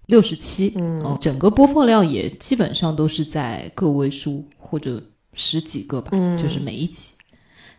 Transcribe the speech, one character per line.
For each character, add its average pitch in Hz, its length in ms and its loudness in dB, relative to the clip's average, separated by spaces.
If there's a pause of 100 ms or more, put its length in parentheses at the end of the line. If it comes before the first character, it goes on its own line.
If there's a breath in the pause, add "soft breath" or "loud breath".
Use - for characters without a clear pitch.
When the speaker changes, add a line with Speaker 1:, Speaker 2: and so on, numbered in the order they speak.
Speaker 1:
六 220 160 8
十 - 120 -6
七， - 420 -2
Speaker 2:
嗯。 165 260 -4
Speaker 1:
哦， 143 180 -4
整 135 180 0
个 180 120 4
播 269 160 8
放 285 180 4
量 220 220 6
也 120 240 -2
基 - 260 -4
本 196 180 0
上 156 220 -2
都 156 100 2
是 156 160 -2
在 120 520 -6
个 170 160 0
位 139 200 0
数 143 320 -6 (140)
或 - 220 -8
者 123 240 -8 (320)
十 156 260 -4
几 151 220 -8
个 135 180 -6
吧， - 120 -12
Speaker 2:
嗯。 180 260 0
Speaker 1:
就 165 100 -2
是 185 100 -2
每 139 140 -6
一 147 140 -4
集。 - 260 -12 (680 soft breath)